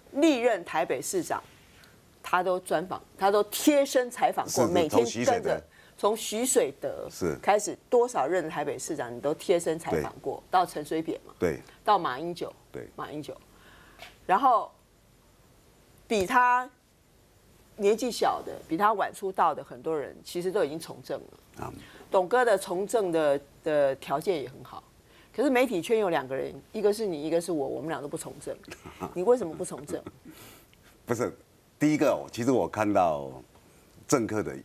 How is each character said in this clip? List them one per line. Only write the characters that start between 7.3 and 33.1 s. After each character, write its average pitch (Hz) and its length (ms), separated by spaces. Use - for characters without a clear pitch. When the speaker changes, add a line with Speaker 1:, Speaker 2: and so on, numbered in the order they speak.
Speaker 1:
开 202 160
始， 175 200
多 240 160
少 165 220
任 165 220
台 151 160
北 120 120
市 - 180
长 120 200
你 117 60
都 147 140
贴 175 220
身 165 220
采 - 220
访 - 200
过， - 260
Speaker 2:
对。 - 40
Speaker 1:
到 180 140
陈 156 180
水 160 180
扁 160 240
嘛， - 140
Speaker 2:
对。 80 200
Speaker 1:
到 202 120
马 139 220
英 170 160
九， - 160
Speaker 2:
对。 - 240
Speaker 1:
马 - 140
英 151 120
九， - 140
然 269 120
后 254 320
比 202 180
他 247 440
年 208 180
纪 233 160
小 - 340
的、 - 220
比 160 80
他 208 160
晚 190 220
出 190 180
道 170 240
的 131 80
很 127 180
多 160 160
人， 113 160
其 175 160
实 180 100
都 180 140
已 135 40
经 156 80
从 - 240
政 135 200
了。 - 420
Speaker 2:
啊。 - 100
Speaker 1:
董 185 160
哥 247 160
的 208 140
从 196 280
政 196 280
的， 147 260
的 143 320
条 143 240
件 175 200
也 123 80
很 135 160
好， - 200
可 220 60
是 285 80
媒 254 160
体 196 160
圈 220 160
有 202 140
两 135 160
个 131 80
人， 139 180
一 220 80
个 208 140
是 220 140
你， 151 160
一 160 80
个 170 100
是 180 100
我， 143 160
我 131 120
们 151 100
俩 143 100
都 143 80
不 156 80
从 151 240
政。 - 160
Speaker 2:
<laughs> - 300
Speaker 1:
你 175 80
为 240 120
什 226 100
么 160 60
不 175 140
从 147 180
政？ 151 160
Speaker 2:
不 120 80
是， 104 200
第 151 160
一 - 20
个， 104 340
其 117 120
实 131 80
我 98 160
看 104 240
到 76 400